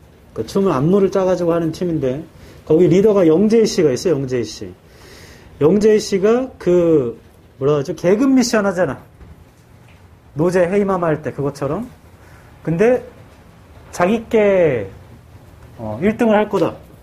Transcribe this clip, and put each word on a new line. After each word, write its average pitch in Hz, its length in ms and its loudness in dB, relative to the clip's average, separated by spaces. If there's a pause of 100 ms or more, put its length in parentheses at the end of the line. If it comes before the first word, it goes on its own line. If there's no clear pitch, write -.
(340)
그 113 120 -10
춤을 196 240 -2
안무를 175 400 2
짜가지고 180 420 -2
하는 165 200 -2
팀인데 156 500 -4 (440)
거기 170 220 4
리더가 196 380 4
영재희 208 400 4
씨가 156 240 0
있어요. 147 240 -2
영재희 127 300 -4
씨. 101 240 -14 (920)
영재희 208 380 4
씨가 214 600 -2
그 165 600 0 (380)
뭐라 143 220 0
하죠? 165 180 -6
개그 208 280 0
미션 240 420 2
하잖아. 175 360 -4 (1300)
노제 170 340 0
헤이마마 190 380 -2
할 156 160 -2
때 127 100 -8
그것처럼. 143 560 -6 (760)
근데 214 420 0 (880)
자기께, 190 1000 0 (880)
어, 110 240 -10
일 214 160 -2
등을 220 180 2
할 214 120 0
거다라고 170 280 -2 (260)